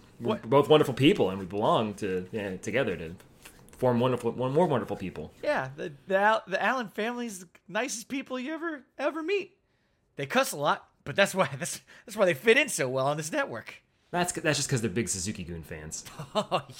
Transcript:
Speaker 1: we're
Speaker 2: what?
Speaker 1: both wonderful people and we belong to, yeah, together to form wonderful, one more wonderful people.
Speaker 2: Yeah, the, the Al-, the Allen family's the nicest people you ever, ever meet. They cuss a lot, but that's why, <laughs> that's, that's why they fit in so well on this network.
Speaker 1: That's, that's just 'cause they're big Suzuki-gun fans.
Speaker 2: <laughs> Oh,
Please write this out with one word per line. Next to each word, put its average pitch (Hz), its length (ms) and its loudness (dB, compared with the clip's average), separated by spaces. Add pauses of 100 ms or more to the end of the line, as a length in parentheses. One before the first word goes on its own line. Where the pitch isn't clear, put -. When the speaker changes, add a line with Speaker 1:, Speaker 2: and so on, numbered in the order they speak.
(200)
Speaker 1:
we're 117 160 -4
Speaker 2:
what? - 120 -10
Speaker 1:
both 139 220 6
wonderful 151 240 8
people 135 380 4
and 95 80 -4
we 95 80 -6
belong 107 480 0
to, 92 360 -4
yeah, 101 260 -6
together 107 380 -2
to 82 200 -10 (560)
form 123 280 2
wonderful, 123 340 2
one 127 200 -2
more 170 140 6
wonderful 104 280 0
people. 85 380 -10 (100)
Speaker 2:
Yeah, 202 320 -2
the, 160 180 -10 (120)
the 190 100 0
Al-, 214 300 4
the 180 160 -2
Allen 226 280 0
family's 226 500 -6
the 180 80 -18 (200)
nicest 214 400 -6
people 262 320 -6
you 262 140 -6
ever, 311 300 -8 (160)
ever 302 240 -2
meet. 381 320 -2 (600)
They 139 120 -6
cuss 262 240 0
a 175 60 -8
lot, 156 300 0 (180)
but 143 100 -8
that's 202 180 4
why, 185 200 2
<laughs> 135 40 -10
that's, - 240 -8 (240)
that's 208 100 -14
why 208 100 4
they 175 100 4
fit 226 240 6
in 294 100 0
so 151 180 -2
well 131 200 0
on 147 100 0
this 156 140 -6
network. 208 500 -6 (300)
Speaker 1:
That's, 175 220 0
that's 151 260 0
just 143 100 -2
'cause 127 120 2
they're 110 100 0
big 92 180 -2
Suzuki-gun 87 540 -6
fans. 78 420 -12 (140)
Speaker 2:
<laughs> 147 160 -10
Oh, 185 260 -2 (180)